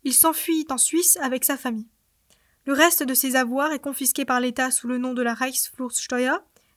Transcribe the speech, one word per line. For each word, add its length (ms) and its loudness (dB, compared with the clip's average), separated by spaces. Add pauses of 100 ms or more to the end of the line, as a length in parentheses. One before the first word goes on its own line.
il 100 0
s'enfuit 560 2
en 80 -4
Suisse 440 2
avec 220 -2
sa 140 0
famille. 300 -6 (760)
Le 80 -2
reste 280 4
de 120 -2
ses 240 2
avoirs 340 0
est 80 -4
confisqué 460 -2
par 160 0
l'État 300 -2
sous 180 -4
le 80 -2
nom 160 -4
de 80 -4
la 120 0
Reichsfluchtsteuer, 1040 -4 (400)